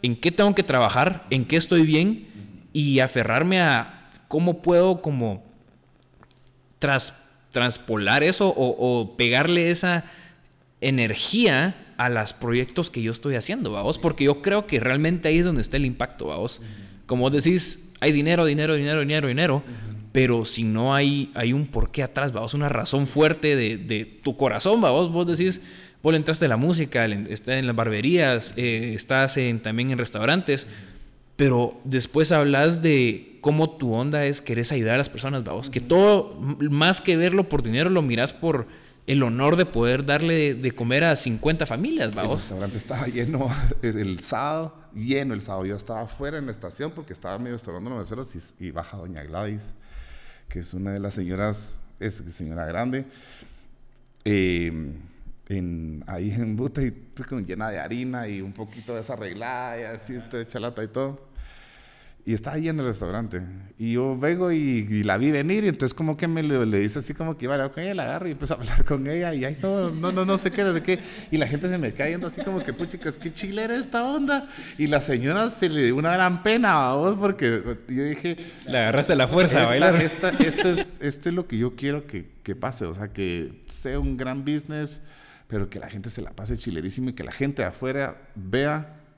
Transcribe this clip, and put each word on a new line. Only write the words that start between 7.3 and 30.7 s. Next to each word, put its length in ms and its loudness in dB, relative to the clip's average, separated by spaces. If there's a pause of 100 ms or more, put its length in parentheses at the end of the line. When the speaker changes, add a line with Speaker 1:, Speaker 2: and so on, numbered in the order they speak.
Speaker 1:
transpolar 720 2
eso 260 4
o, 520 2
o 160 -6
pegarle 540 4
esa 340 2 (760)
energía 960 2 (200)
a 120 0
los 240 0
proyectos 580 -2
que 120 -6
yo 100 -2
estoy 240 -2
haciendo, 360 -4
¿va 100 -4
vos? 160 0
Porque 260 0
yo 180 4
creo 240 0
que 140 0
realmente 480 0
ahí 100 4
es 60 4
donde 180 2
está 140 -2
el 80 2
impacto, 440 -4
¿va 80 -6
vos? 220 -6
Speaker 2:
Ujú. 80 -16 (400)
Speaker 1:
Como 160 0
vos 100 2
decís, 460 2 (220)
hay 120 4
dinero, 320 4
dinero, 300 2
dinero, 260 0
dinero, 280 0
dinero, 300 2
Speaker 2:
Ujú. 380 -10 (140)
Speaker 1:
pero 340 4
si 200 -2
no 300 2
hay, 400 2
hay 180 0
un 160 0
porqué 340 0
atrás, 320 -2
¿va 60 -2
vos? 140 -6
Una 140 0
razón 380 0
fuerte 480 4
de, 220 2
de 280 -4
tu 320 -6
corazón, 460 4
¿va 80 6
vos? 220 4
Vos 140 2
decís, 340 0 (420)
vos 100 4
le 40 6
entraste 300 2
a 20 4
la 80 4
música, 500 2
le, 260 -2
está 260 -2
en 100 0
las 80 0
barberías, 800 2
eh, 380 0
estás 420 2
en, 240 0
también 320 -2
en 60 -2
restaurantes, 640 0
Speaker 2:
Ujú. 80 -16 (640)